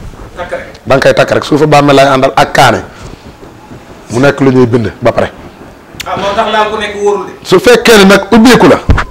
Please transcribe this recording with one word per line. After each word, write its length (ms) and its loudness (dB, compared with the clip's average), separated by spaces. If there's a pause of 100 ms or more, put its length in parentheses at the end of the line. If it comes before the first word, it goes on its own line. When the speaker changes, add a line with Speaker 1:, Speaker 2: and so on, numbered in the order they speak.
(360)
Speaker 1:
Takk 140 -14
rek. 160 -12 (200)
Speaker 2:
Da 100 0
nga 60 -2
koy 120 2
takk 160 0
rek, 140 0
suufu 220 0
bàmmeel 300 2
lay 100 4
àndal 280 0
ak 180 0
kaane. 280 2 (1300)
Mu 100 -4
nekk 200 0
lu 100 2
ñuy 160 2
bind 240 -2 (100)
ba 120 0
pare. 180 -4 (760)
Speaker 1:
Ah, 120 -8
moo 180 -6
tax 180 -2
laal 180 -2
ku 80 -6
nekk 240 -8
wóorul 240 -2
de. 60 -16 (120)
Speaker 2:
Su 160 0
fekkee 380 2
ne 60 4
nag 280 2
ubbeeku 360 4
la, 100 2 (320)